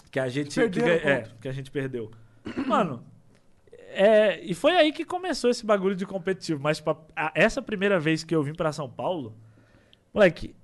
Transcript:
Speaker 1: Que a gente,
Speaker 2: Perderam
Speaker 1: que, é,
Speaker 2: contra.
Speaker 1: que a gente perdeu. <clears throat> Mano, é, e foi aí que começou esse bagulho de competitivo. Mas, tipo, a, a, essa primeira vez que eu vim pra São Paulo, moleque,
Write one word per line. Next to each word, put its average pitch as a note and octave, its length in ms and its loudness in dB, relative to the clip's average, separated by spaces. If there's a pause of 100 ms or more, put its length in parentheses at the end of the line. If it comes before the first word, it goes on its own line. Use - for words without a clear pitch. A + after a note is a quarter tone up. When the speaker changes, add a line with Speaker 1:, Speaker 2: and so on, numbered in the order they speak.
(100)
Speaker 1:
Que C3 100 -2
a C3 80 -2
gente, C#3+ 260 -4
Speaker 2:
Perderam A#3 320 2 (140)
Speaker 1:
que, D3+ 80 -4
é, C#3 120 4
Speaker 2:
contra. - 200 -16
Speaker 1:
que C3+ 80 -8
a C3 40 -6
gente C3+ 180 -10
perdeu. B2+ 400 -6 (340)
<clears throat> C4+ 220 -6
Mano, F#3+ 360 0 (880)
é, G#3 540 4
e F3 100 -6
foi E4 220 2
aí D#4 160 4
que D#4 120 -8
começou F4 460 -2
esse A#3 140 -4
bagulho G3+ 320 0
de F#3+ 100 -6
competitivo. F#3 560 -6
Mas, D3+ 160 0
tipo, D#3+ 120 -4
a, D3+ 60 -2 (200)
a, D#3 180 -4
essa A3 280 2
primeira G3+ 360 0
vez D#3+ 240 0
que D#3+ 120 -4
eu D#3 80 2
vim C#3+ 120 -4
pra D#3+ 180 -2
São C#3 160 -8
Paulo, A#2+ 460 -6 (760)
moleque, - 520 2